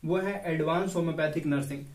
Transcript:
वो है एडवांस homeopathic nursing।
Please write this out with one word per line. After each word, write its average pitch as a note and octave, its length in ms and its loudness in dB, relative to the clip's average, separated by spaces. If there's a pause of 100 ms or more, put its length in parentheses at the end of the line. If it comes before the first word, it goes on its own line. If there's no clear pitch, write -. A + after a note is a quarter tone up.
वो F3 120 2
है G3 280 -2
एडवांस E3 500 0
homeopathic D#3 500 0
nursing। C#3 360 0 (140)